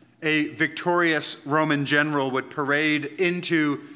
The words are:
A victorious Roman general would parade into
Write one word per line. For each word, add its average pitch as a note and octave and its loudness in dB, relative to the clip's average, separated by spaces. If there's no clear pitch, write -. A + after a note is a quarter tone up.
A D#3 2
victorious D#3+ 0
Roman D3 2
general D3 0
would C3 -2
parade D3 0
into E3 0